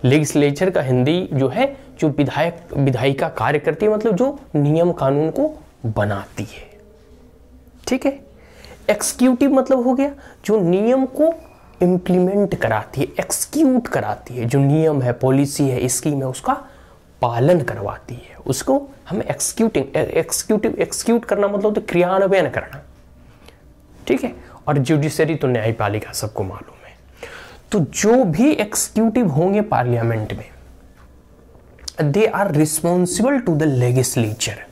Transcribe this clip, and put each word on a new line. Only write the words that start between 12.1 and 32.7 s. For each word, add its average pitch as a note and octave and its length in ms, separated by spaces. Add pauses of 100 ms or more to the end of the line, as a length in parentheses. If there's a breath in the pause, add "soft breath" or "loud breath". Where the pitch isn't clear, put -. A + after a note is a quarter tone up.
कराती A2 460
है, - 60
एग्जीक्यूट C4 840
कराती G#2+ 460
है, A#2+ 100
जो B2+ 140
नियम D3 440
है, B2 100
पॉलिसी C#3 560
है, B2+ 200
स्कीम C#3+ 300
है, C3+ 80
उसका B3+ 380 (580 loud breath)
पालन B2+ 380
करवाती G#2 540
है, - 220 (100)
उसको C#4 420 (200)
हम G3+ 120
एग्जीक्यूटिंग, - 640 (120)
ए-, - 180
एग्जीक्यूटिव, - 640
एग्जीक्यूट A3+ 460
करना G3+ 240
मतलब G3+ 260
तो G#3+ 60
क्रियान्वयन F#3 680
करना, - 340 (1200 soft breath)
ठीक C4 180
है। A#3+ 100 (340 loud breath)
और D3 100
जुडिशरी D#3 560
तो C#3 140
न्यायपालिका, A2 640
सबको A2 300
मालूम - 440
है। - 100 (760 loud breath)
तो G#3 80
जो A3+ 440
भी G#3 280
एग्जीक्यूटिव A3 720
होंगे F3+ 340
पार्लियामेंट A#2 720
में, - 180 (1600)
they G#3+ 220
are F#3+ 160
responsible F3 920